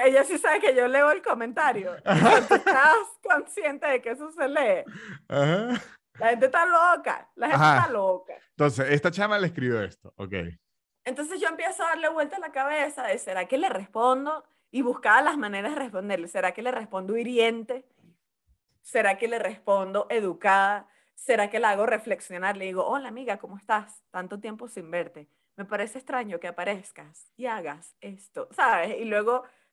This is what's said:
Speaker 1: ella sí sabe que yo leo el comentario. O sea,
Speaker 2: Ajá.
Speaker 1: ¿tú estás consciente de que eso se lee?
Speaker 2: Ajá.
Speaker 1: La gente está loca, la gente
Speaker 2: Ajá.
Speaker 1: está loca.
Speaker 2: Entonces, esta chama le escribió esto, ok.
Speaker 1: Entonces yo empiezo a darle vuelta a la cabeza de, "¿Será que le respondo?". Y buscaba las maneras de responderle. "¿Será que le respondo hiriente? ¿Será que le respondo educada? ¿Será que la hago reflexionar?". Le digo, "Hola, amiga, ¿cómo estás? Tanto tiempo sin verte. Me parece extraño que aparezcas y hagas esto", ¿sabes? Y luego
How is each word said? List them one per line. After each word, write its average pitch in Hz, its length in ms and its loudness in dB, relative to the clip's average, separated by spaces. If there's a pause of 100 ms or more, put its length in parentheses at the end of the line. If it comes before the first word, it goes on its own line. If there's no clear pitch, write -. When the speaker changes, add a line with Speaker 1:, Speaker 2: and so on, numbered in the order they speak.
Speaker 1:
ella 269 180 8
sí 302 140 -2
sabe 330 220 2
que 285 160 4
yo 247 120 4
leo 277 240 4
el 359 120 0
comentario. 233 840 -2
O 175 120 4
sea, 403 220 8
Speaker 2:
Ajá. - 60 -6
Speaker 1:
¿tú 403 80 6
estás 320 420 6 (260)
consciente 311 640 -2
de 254 140 0
que 233 100 -6
eso 294 200 -10
se 311 160 -4
lee? 262 360 0 (440)
Speaker 2:
Ajá. 190 540 0 (380)
Speaker 1:
La 220 100 2
gente 240 180 2
está 339 180 2
loca, 339 720 2
la 233 140 -4
gente 156 140 4
Speaker 2:
Ajá. 151 160 8
Speaker 1:
está - 120 4
loca. 190 420 -2 (180)
Speaker 2:
Entonces, 135 400 0
esta 147 200 2
chama 202 280 0
le 185 80 0
escribió 127 340 -2
esto, 95 360 -10
ok. 98 160 -10 (720)
Speaker 1:
Entonces 294 360 -8
yo 330 60 0
empiezo 330 360 -4
a 330 60 -2
darle 320 200 -2
vuelta 311 280 -4
a - 20 -8
la 320 120 -10
cabeza 285 560 -4
de, 202 100 -2
"¿Será 185 300 -6
que 269 100 -2
le 370 120 0
respondo?". 262 760 -2 (280)
Y 247 120 -4
buscaba 240 380 4
las 302 160 0
maneras 208 360 -6
de 302 60 -6
responderle. 196 480 -6
"¿Será 185 260 -2
que 214 80 -12
le 247 100 -2
respondo 208 460 -6
hiriente? 233 680 -2 (960)
¿Será 202 360 0
que 226 100 -4
le 233 120 -2
respondo 196 680 -2
educada? 196 760 2 (280)
¿Será 214 340 0
que 220 100 -4
la 226 120 2
hago 202 140 2
reflexionar?". 202 720 -4
Le 196 80 -8
digo, 185 200 -4
"Hola, 269 240 -4
amiga, 226 280 -8
¿cómo 202 200 -16
estás? 214 540 -6
Tanto 185 280 -10
tiempo 220 280 -14
sin 170 240 -16
verte. 170 380 -8 (260)
Me 196 100 -12
parece 208 340 -6
extraño 240 400 -8
que - 80 -12
aparezcas 180 880 -10
y 240 100 -10
hagas 170 540 -10
esto", - 500 -14
¿sabes? 214 480 2
Y 226 60 -6
luego 220 380 0 (300)